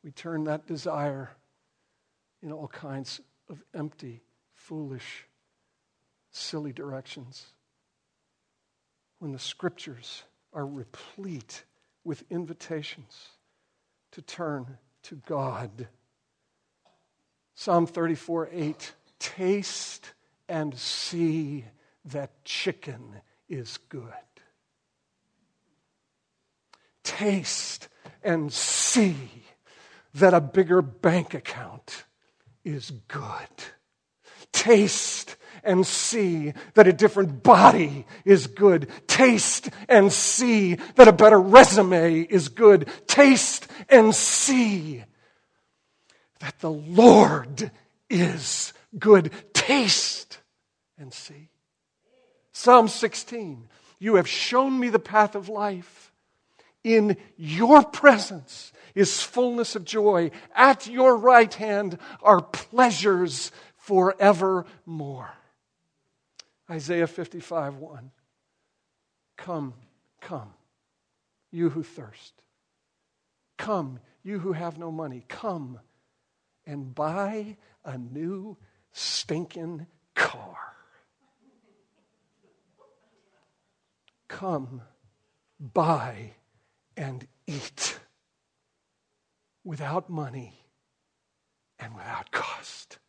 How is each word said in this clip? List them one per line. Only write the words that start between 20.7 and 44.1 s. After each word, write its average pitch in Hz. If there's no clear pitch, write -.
see 156
that 139
chicken 117
is 131
good." 117
Taste -
and 160
see 139
that 180
a 170
bigger 180
bank 160
account -
is 147
good. -
Taste -
and 185
see 170
that 208
a 185
different 180
body 185
is 180
good. 170
Taste -
and 202
see 214
that 247
a 214
better 214
resume 185
is 170
good. 196
Taste -
and 220